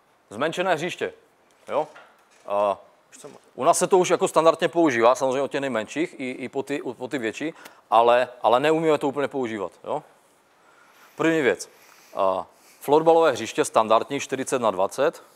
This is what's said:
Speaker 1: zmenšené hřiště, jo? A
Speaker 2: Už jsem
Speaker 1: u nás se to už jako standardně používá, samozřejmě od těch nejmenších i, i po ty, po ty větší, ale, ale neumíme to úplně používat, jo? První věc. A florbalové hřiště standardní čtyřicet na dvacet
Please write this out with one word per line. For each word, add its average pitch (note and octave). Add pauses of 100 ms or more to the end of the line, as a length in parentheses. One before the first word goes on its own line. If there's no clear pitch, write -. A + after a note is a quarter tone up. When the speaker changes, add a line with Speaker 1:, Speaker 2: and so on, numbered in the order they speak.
(300)
Speaker 1:
zmenšené E3
hřiště, C#3+ (540)
jo? C#3+ (580)
A G2+ (320)
Speaker 2:
Už -
jsem C#3 (180)
Speaker 1:
u A#2+
nás D#3+
se F3+
to F#3+
už F3+
jako F3
standardně D#3+
používá, B2+
samozřejmě C3+
od C3
těch C#3+
nejmenších C3+
i, C3
i C3
po C3+
ty, C#3+ (160)
po B2
ty C#3+
větší, B2 (360)
ale, A#2+ (140)
ale A#2
neumíme D#3
to D3
úplně C#3
používat, A2 (120)
jo? C#3 (1120)
První D#3+
věc. A2 (460)
A F#2+ (320)
florbalové D#3+
hřiště A#2
standardní A2+
čtyřicet C3
na A2
dvacet G2+ (120)